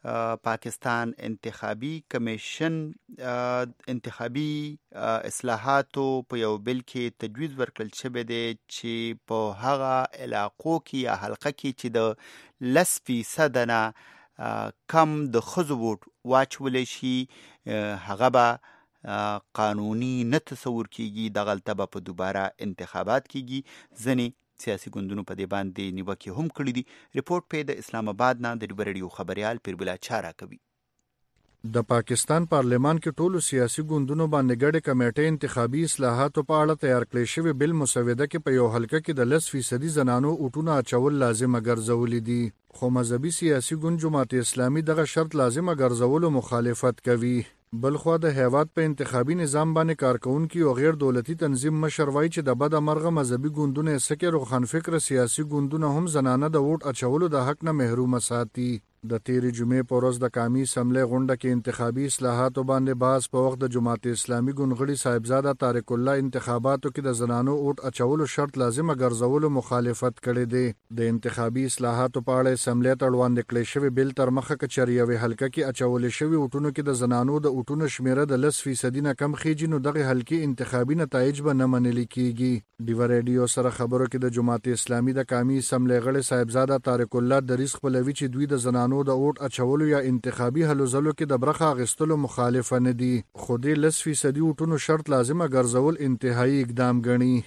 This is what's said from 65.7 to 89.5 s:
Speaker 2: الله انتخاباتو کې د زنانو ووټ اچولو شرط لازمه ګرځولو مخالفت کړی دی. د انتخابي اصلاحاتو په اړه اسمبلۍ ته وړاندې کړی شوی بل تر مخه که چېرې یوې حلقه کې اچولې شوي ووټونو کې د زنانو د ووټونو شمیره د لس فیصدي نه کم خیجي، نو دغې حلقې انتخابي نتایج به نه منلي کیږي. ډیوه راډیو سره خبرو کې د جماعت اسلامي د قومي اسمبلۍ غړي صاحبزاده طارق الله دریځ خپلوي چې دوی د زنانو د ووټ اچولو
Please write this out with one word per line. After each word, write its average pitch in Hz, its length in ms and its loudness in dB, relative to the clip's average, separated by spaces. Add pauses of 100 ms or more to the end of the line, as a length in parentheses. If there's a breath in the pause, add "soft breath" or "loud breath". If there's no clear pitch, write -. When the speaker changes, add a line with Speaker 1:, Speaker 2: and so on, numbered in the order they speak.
Speaker 2:
الله 131 260 2
انتخاباتو 131 720 0
کې 135 120 -6
د 135 120 -2
زنانو 120 440 0
ووټ 143 280 -2
اچولو 135 420 0
شرط 139 320 -4
لازمه 131 360 0
ګرځولو 127 540 2
مخالفت 123 800 -2
کړی 123 180 0
دی. 120 300 0 (160)
د 117 100 -6
انتخابي 117 640 0
اصلاحاتو 123 560 0
په 127 220 0
اړه 131 60 4
اسمبلۍ 123 480 2
ته 131 100 0
وړاندې 123 440 4
کړی 120 120 0
شوی 139 280 0
بل 135 200 2
تر 131 200 2
مخه 131 260 0
که 139 100 -4
چېرې 127 240 0
یوې 120 340 2
حلقه 117 240 -2
کې 139 220 -2
اچولې 123 380 0
شوي 156 280 0
ووټونو 143 320 0
کې 143 140 -4
د 143 100 0
زنانو 123 460 2
د 147 80 0
ووټونو 143 400 0
شمیره 131 380 0
د 143 80 -2
لس 139 300 2
فیصدي 131 380 -2
نه 143 140 0
کم 143 200 -2
خیجي، 156 320 0
نو 160 120 0
دغې 143 320 0
حلقې 131 340 0
انتخابي 127 500 0
نتایج 143 480 0
به 151 100 2
نه 131 140 4
منلي 123 480 2
کیږي. 123 460 0 (240)
ډیوه 117 220 2
راډیو 123 400 4
سره 123 240 2
خبرو 123 340 0
کې 127 140 -2
د 127 100 0
جماعت 120 400 0
اسلامي 123 440 0
د 131 200 0
قومي 127 260 2
اسمبلۍ 123 460 2
غړي 135 160 2
صاحبزاده 127 580 2
طارق 123 380 0
الله 123 240 4
دریځ 131 340 -2
خپلوي 131 380 0
چې 143 120 -4
دوی 131 220 -2
د 143 100 0
زنانو 123 340 2
د 139 200 0
ووټ 139 300 2
اچولو 135 460 0